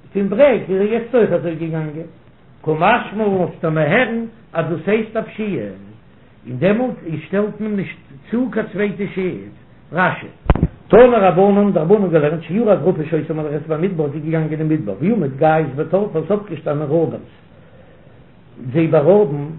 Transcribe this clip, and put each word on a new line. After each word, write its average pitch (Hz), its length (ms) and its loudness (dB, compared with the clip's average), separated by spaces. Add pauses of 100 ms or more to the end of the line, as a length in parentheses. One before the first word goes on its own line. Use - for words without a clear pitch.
(140)
פון 196 160 0
ברעג, 220 400 4
איז 190 120 0
ער 214 120 0
יעצט 233 220 -2
אויך 214 160 4
אזוי 170 240 -2
געגאנגען. 160 540 -6 (520)
קום 156 220 -2
אשמע, 220 400 0
און 196 180 2
אויף - 200 -4
דעם 160 160 -2
הערן, 226 480 0 (280)
אז 165 160 -2
דו 170 60 -4
זעסט 214 380 -2
קאפשיע. 208 500 -6 (840)
אין 123 120 -8
דעם 190 180 2
מאלט, 247 160 -2 (120)
איך 156 180 -8
שטעלט 208 380 -4
מיר 214 80 -6
נישט 196 280 -6 (340)
צו, 240 200 0
קיין 220 200 -2
צווייטע 202 320 -4 (100)
שיב. 165 380 -6 (400)
רשי. 170 360 -2 (600)
תנא 240 300 8
רבנן, 196 540 4
דער 165 120 0
רבנן 190 260 2
געלערנט, 156 340 0
שיעור 214 320 2
גרופע 151 340 0
שויס, 156 220 -2
מיר 156 200 -4
דאס 147 160 -4
ביי 156 100 -2
מדבר, 160 320 -2
זיי 147 100 -8
געגאנגען 156 400 -4
אין 156 80 -2
מדבר. 131 320 -2
ווי 156 100 0
מיט 185 280 0
גייז, 156 300 2 (100)
מיט 156 120 -4
טאף, 202 260 -2
וואס 160 160 -2
האט 202 80 0 (100)
געשטאנען, 156 380 -6
רובנס. 147 440 -2 (1400)
זיי 160 140 2
בארובן, 151 560 4 (140)